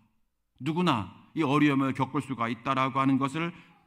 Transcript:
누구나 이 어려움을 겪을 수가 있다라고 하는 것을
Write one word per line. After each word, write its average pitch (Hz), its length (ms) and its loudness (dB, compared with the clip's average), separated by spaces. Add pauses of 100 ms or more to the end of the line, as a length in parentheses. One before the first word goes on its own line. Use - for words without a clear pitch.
(600)
누구나 147 560 0 (180)
이 156 80 -2
어려움을 139 520 2
겪을 135 280 -2
수가 117 260 -4
있다라고 131 520 -2
하는 135 180 4
것을 156 360 -2 (340)